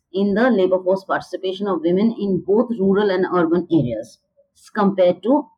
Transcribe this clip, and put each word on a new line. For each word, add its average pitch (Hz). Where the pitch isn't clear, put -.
in 196
the 240
labor 185
force 190
participation 185
of 185
women 190
in 196
both 233
rural 196
and 185
urban 170
areas 120
s-, -
compared 190
to 285